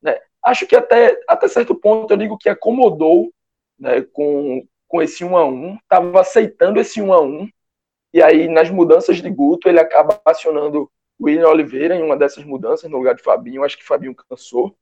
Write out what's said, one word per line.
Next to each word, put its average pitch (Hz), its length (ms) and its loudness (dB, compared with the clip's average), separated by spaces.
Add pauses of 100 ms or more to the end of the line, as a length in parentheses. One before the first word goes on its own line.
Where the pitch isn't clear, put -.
né? 151 160 -4 (240)
Acho - 240 -2
que - 100 4
até, 480 500 4
até 659 220 0
certo - 260 -2
ponto 214 380 0
eu 202 60 2
digo 214 180 -8
que - 140 -2
acomodou, 220 840 0 (460)
né, 127 240 -2
com, 143 640 -6 (200)
com 170 140 -4
esse 160 240 -6
um 180 140 0
a 165 80 4
um, 143 320 -10 (100)
tava 180 320 2
aceitando 208 580 0
esse - 220 -4
um 190 140 0
a 170 60 6
um, 151 280 -6 (640)
e 170 100 4
aí 160 240 4
nas 160 220 2
mudanças 180 540 2
de 277 80 -10
Guto 170 400 0
ele 170 100 4
acaba 151 440 2
acionando 147 680 -2 (280)
o - 60 -12
William 160 240 2
Oliveira 156 480 0
em 170 60 -4
uma 156 120 -2
dessas 143 300 -4
mudanças 147 460 -8
no 139 80 -8
lugar 127 160 0
de - 80 -12
Fabinho, 123 420 -4
acho 143 140 -8
que - 60 -20
Fabinho 131 300 -6
cansou - 680 -8